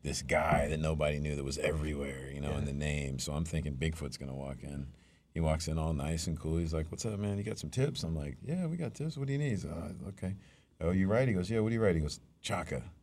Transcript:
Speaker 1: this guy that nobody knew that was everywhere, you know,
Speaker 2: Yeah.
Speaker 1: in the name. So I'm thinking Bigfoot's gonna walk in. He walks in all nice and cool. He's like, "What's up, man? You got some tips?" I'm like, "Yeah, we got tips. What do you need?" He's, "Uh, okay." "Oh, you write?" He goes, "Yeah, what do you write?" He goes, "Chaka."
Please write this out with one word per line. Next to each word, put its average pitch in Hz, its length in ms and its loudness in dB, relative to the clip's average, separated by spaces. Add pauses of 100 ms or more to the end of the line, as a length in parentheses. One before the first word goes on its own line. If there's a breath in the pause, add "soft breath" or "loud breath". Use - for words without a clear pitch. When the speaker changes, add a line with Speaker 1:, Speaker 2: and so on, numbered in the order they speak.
Speaker 1:
this 71 200 -4
guy 76 460 4
that 78 120 2
nobody 76 400 2
knew 73 160 0
that 69 80 -2
was 67 140 -2
everywhere, 69 720 -2
you 71 80 -6
know, 71 120 -2
Speaker 2:
Yeah. 71 60 0
Speaker 1:
in 71 60 0
the 69 80 -2
name. 71 460 0
So 73 160 -4
I'm 80 100 0
thinking 78 320 -2
Bigfoot's 76 400 -2
gonna 67 180 -8
walk 67 280 -8
in. 69 240 -6 (480 loud breath)
He 82 60 0
walks 78 280 2
in 78 100 0
all 80 140 0
nice 78 340 -2
and 80 140 -2
cool. 80 160 0
He's 82 160 0
like, 80 180 -2
"What's 82 140 -8
up, 107 160 -2
man? 101 160 0
You 101 80 -2
got 107 140 -4
some 76 120 -6
tips?" 139 320 0
I'm 82 140 -2
like, 73 260 -4
"Yeah, 170 240 -2
we 165 120 -4
got 127 160 -4
tips. 151 240 -6
What 135 80 -2
do 135 80 0
you 143 40 0
need?" 147 120 0
He's, 87 160 -2
"Uh, 82 260 -6 (160)
okay." 98 260 -4 (460 loud breath)
"Oh, 82 120 4
you 95 140 6
write?" 120 220 6
He 107 60 4
goes, 90 160 0
"Yeah, 113 100 4
what 107 80 4
do 117 60 2
you 113 80 4
write?" 95 140 8
He 78 40 4
goes, 73 180 -2 (220)
"Chaka." 76 420 -2 (200)